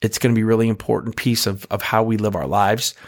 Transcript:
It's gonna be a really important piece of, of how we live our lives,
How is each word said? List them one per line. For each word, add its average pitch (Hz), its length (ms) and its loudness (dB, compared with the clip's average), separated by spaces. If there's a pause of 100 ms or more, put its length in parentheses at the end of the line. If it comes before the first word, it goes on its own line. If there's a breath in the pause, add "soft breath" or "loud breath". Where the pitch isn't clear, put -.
It's - 180 -2
gonna 120 160 2
be 110 60 2
a 110 40 0
really 113 220 2
important 110 480 -2
piece - 320 0
of, 98 240 -6
of 101 100 -4
how 110 220 0
we 113 140 0
live 104 180 0
our 80 100 -4
lives, 101 480 0 (140 loud breath)